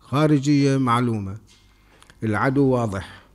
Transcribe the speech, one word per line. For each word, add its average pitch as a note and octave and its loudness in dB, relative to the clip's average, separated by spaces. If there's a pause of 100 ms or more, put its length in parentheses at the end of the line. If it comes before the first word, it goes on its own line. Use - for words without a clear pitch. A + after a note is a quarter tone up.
خارجية C#3 2
معلومة، A#2 -2 (840)
العدو B2 0
واضح A#2 -2 (120)